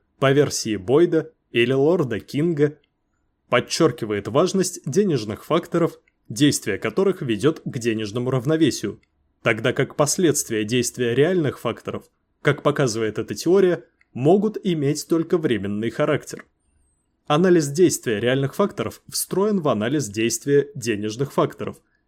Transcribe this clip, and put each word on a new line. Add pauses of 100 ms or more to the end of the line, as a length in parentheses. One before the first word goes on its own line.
(200)
по
версии
Бойда (200)
или
лорда
Кинга, (720)
подчеркивает
важность
денежных
факторов, (300)
действие
которых
ведет
к
денежному
равновесию, (420)
тогда
как
последствия
действия
реальных
факторов, (380)
как
показывает
эта
теория, (260)
могут
иметь
только
временный
характер. (840)
Анализ
действия
реальных
факторов
встроен
в
анализ
действия
денежных
факторов (300)